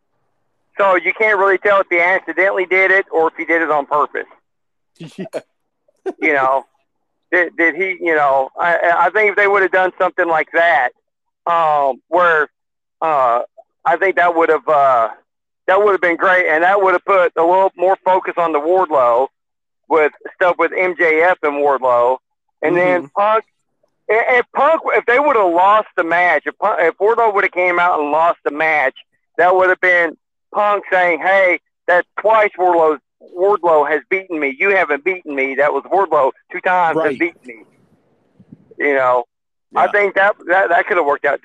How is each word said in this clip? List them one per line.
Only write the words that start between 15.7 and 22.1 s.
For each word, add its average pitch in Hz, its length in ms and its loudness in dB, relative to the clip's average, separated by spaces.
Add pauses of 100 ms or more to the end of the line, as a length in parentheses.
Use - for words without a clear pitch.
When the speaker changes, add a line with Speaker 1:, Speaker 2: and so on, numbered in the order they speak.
Speaker 1:
would 208 80 4
have 180 100 -2
been 170 140 0
great, 180 320 0
and 156 160 0
that 196 180 2
would 190 120 2
have 180 100 -2
put 185 320 0
a 165 80 0
little 185 320 2
more 185 300 0
focus 185 320 0
on 165 160 -2
the 147 60 0
Wardlow 147 680 0 (640)
with 151 240 2 (220)
stuff 180 240 0
with 165 180 0
M 185 180 -2
J 160 280 0
F 180 200 0
and 147 120 -4
Wardlow, 127 640 0 (420)